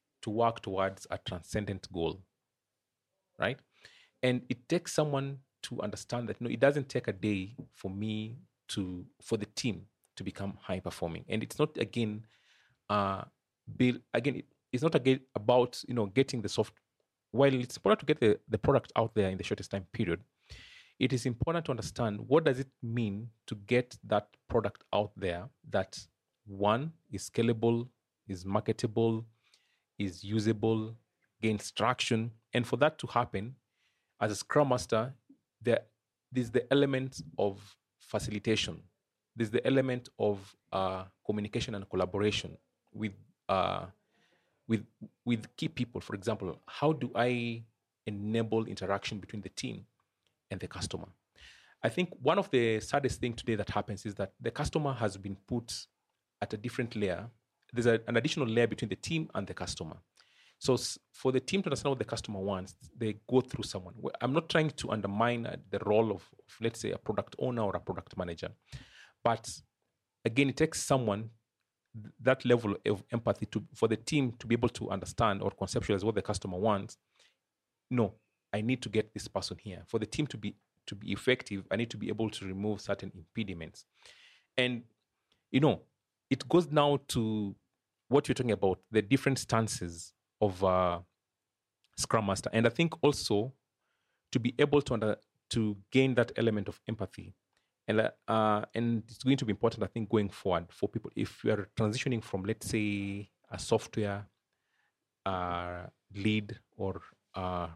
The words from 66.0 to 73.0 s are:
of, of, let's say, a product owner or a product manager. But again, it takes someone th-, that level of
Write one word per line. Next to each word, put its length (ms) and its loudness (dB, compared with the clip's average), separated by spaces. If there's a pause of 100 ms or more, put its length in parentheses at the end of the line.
of, 60 -4 (220)
of, 220 -20
let's 180 -2
say, 120 -4
a 60 -2
product 420 -4
owner 220 0
or 140 0
a 40 -4
product 380 -8
manager. 320 -4 (760)
But 260 0 (760)
again, 260 2
it 80 -4
takes 240 2
someone 480 2 (640)
th-, 280 -14
that 240 4
level 300 4 (100)
of 260 0